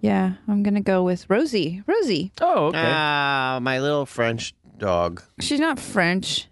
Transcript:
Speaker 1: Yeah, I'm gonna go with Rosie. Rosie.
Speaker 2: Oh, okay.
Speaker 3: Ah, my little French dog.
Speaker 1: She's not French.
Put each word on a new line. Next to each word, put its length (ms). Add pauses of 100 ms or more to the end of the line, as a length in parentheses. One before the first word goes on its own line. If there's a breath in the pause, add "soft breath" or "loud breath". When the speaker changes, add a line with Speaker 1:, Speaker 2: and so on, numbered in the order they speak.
Speaker 1:
Yeah, 340 (140)
I'm 140
gonna 180
go 220
with 260
Rosie. 580
Rosie. 540
Speaker 2:
Oh, 280
okay. 140
Speaker 3:
Ah, 800
my 200
little 260
French 480 (240)
dog. 440 (180)
Speaker 1:
She's 200
not 180
French. 720